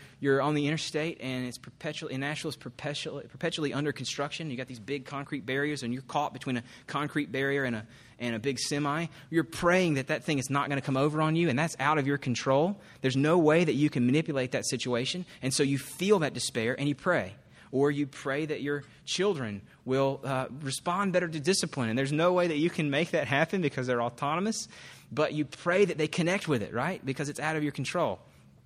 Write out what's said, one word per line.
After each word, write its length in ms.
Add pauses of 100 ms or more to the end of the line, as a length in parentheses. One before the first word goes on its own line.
(200)
you're 200
on 140
the 120
interstate 540
and 260
it's 120
perpetually, 560
and 80
Nashville 260
is 80
perpetually, 720
perpetually 460
under 180
construction. 580
You 60
got 100
these 140
big 240
concrete 400
barriers 380
and 100
you're 80
caught 320
between 240
a 60 (240)
concrete 440
barrier 340
and 120
a, 100 (320)
and 160
a 40
big 200
semi. 460 (240)
You're 160
praying 500
that 120
that 180
thing 140
is 100
not 220
gonna 100
come 160
over 240
on 160
you, 140
and 80
that's 200
out 200
of 80
your 100
control. 640 (220)
There's 140
no 200
way 260
that 120
you 160
can 160
manipulate 460
that 120
situation. 640 (160)
And 100
so 120
you 120
feel 440
that 120
despair 460
and 100
you 60
pray. 400 (380)
Or 160
you 200
pray 380
that 160
your 200 (220)
children 580 (220)
will, 400
uh, 220 (140)
respond 520
better 160
to 100
discipline. 500
And 80
there's 160
no 200
way 160
that 80
you 120
can 220
make 220
that 160
happen 340
because 240
they're 160
autonomous. 640 (460)
But 220
you 100
pray 400
that 120
they 120
connect 400
with 140
it, 120
right? 320
Because 220
it's 100
out 160
of 80
your 80
control. 480 (480)